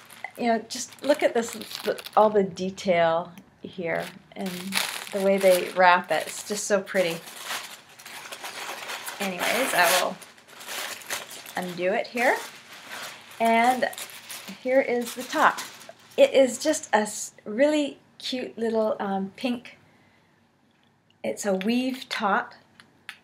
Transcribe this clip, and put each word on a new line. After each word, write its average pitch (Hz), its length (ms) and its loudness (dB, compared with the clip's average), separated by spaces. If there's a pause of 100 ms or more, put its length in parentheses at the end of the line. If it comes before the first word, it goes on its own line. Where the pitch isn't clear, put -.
(380)
you 233 100 -2
know, 226 220 2
just - 340 -10
look 285 180 4
at 320 120 2
this, 226 240 -2 (580)
all 214 140 8
the 208 140 4
detail 175 920 0 (280)
here 170 440 -6 (320)
and 196 120 -6 (640)
the 202 80 -2
way 196 180 4
they 185 380 6
wrap 180 360 6
it. 156 160 0
It's - 200 -12
just 202 180 -4
so 202 160 2
pretty. 175 360 -2 (2000)
Anyways, 190 540 0
I 175 280 4
will 190 140 -2 (1400)
undo 180 340 -2
it 226 160 0
here. 247 300 2 (1040)
And 233 480 4 (720)
here 254 160 4
is 240 360 0
the 247 80 -10
top. 262 360 2 (600)
It - 140 8
is 247 240 6
just - 340 -2
a 214 120 4
s-, - 280 -8 (140)
really 285 520 2 (200)
cute - 400 -8
little, 220 420 0
um, 196 380 -2
pink, 240 400 -6 (1500)
it's 220 220 -6
a 202 80 2
weave 240 560 -2
top. 214 440 -2 (720)